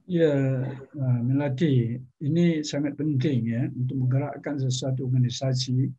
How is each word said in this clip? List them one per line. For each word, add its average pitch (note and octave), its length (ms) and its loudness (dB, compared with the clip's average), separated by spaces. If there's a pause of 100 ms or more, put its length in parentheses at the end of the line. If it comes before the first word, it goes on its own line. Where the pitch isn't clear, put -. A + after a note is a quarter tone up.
Ya, C#3+ 560 2 (400)
ah, B2 240 2
Melati, C3 720 2 (240)
ini E3 400 2
sangat D3 380 -4
penting, C3+ 500 0
ya, A#2 240 0
untuk C3 320 -2
menggerakkan C3+ 560 -2
sesuatu C3 480 -2
organisasi, B2+ 880 0